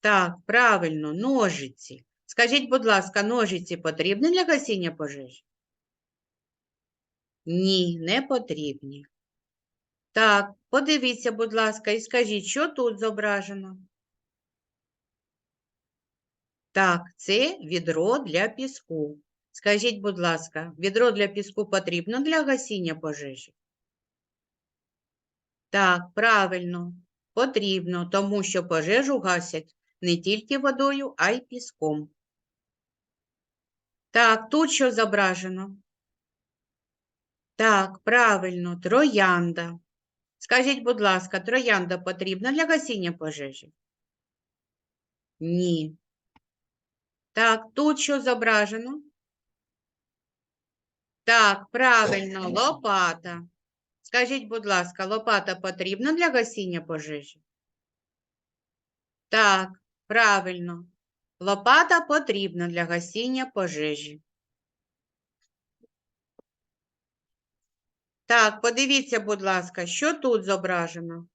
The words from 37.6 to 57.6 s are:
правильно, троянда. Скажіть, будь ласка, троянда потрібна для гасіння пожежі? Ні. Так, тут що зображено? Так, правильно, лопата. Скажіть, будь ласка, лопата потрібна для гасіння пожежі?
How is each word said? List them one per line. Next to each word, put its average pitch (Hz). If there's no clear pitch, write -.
правильно, 185
троянда. 180
Скажіть, 254
будь 226
ласка, 185
троянда 196
потрібна 185
для 320
гасіння 254
пожежі? 147
Ні. 165
Так, 220
тут 294
що 285
зображено? 226
Так, 208
правильно, 196
лопата. 180
Скажіть, 247
будь 220
ласка, 185
лопата 208
потрібна 190
для 339
гасіння 214
пожежі? 151